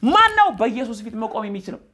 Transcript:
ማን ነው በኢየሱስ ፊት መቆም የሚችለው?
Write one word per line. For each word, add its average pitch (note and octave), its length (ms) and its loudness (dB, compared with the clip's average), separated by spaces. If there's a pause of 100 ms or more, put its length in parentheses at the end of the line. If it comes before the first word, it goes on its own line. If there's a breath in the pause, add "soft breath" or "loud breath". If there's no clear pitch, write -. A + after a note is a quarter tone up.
ማን G#4 300 6
ነው - 180 6
በኢየሱስ A3+ 480 -4
ፊት A3+ 160 -14
መቆም A3 300 -6
የሚችለው? G3+ 340 -10 (140)